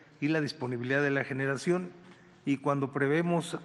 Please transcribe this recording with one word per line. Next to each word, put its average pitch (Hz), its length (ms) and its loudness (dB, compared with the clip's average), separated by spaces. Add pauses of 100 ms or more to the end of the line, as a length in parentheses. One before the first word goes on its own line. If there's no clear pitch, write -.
(220)
y 147 80 2
la 160 100 2
disponibilidad 127 640 -2
de 139 80 2
la 135 140 0
generación. 139 640 -2 (540)
Y 139 120 2
cuando 139 360 0
prevemos 160 720 2